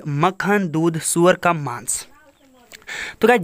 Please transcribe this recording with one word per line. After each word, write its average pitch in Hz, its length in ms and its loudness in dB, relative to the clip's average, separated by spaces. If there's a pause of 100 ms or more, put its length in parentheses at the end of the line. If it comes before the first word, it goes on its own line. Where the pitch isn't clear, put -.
मक्खन, 185 600 0
दूध, 160 320 0
सुअर 170 360 4
का 175 180 0
मांस। 120 520 -8 (1160)
तो 220 60 4
गाइस, 240 160 4